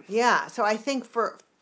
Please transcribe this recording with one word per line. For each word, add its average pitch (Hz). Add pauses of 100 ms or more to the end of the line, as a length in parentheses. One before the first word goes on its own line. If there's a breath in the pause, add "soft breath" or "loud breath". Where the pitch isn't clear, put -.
Yeah, 202
so 226
I 220
think 254
for, - (240)